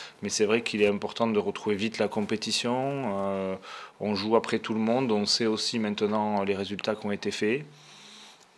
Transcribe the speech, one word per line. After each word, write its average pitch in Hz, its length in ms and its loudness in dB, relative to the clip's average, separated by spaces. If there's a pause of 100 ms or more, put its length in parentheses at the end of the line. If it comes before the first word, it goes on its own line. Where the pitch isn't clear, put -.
(220)
Mais 104 60 -4
c'est 107 160 2
vrai 113 180 4
qu'il 110 200 0
est 104 60 8
important 104 400 0
de 107 100 2
retrouver 101 380 0
vite 107 220 -2
la 107 100 2
compétition. 120 1080 -2
Euh, 98 380 -2 (460)
on 104 160 0
joue 107 180 2
après 113 240 2
tout 110 160 -4
le 110 60 0
monde. 117 320 2
On 104 120 2
sait 113 220 2
aussi 110 320 0
maintenant 107 640 0
les 98 140 0
résultats 101 400 -2
qui - 100 -10
ont 104 60 0
été 101 180 -2
faits. 117 340 0 (920)